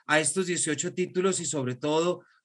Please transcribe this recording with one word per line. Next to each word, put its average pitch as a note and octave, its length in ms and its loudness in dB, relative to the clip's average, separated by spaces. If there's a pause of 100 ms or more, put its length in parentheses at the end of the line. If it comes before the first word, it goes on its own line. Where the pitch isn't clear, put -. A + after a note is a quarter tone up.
a D3+ 140 4
estos F3 280 0
dieciocho E3 460 -2
títulos F#3 460 0
y, F3 60 -6
sobre B2+ 300 -2
todo, E3 460 0 (240)